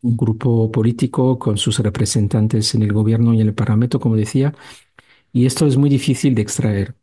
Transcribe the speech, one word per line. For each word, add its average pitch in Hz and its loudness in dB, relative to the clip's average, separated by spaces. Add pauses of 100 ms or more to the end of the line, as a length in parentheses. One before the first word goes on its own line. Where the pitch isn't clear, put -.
un 117 0
grupo 113 0
político 123 0
con 107 -2
sus - -2
representantes 107 0
en 113 2
el 104 0
gobierno 113 2
y 110 2
en 107 2
el 107 -2
parlamento, 117 0
como 113 0
decía, 135 -2 (760)
y 123 2
esto 139 0
es 131 2
muy 143 4
difícil 135 0
de 107 0
extraer. 104 -2